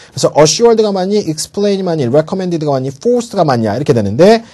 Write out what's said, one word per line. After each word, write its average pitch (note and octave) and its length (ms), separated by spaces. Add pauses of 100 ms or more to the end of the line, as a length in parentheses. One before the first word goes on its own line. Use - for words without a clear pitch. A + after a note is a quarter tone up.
(100)
그래서 G3 260
assured가 A3 540
맞니, G3 280
explain이 G3 640
맞니, E3 220
recommended가 D#3 680
맞니, C3 160
forced가 A3+ 560
맞냐 A#2 320
이렇게 D3 160
되는데 C3 500 (120)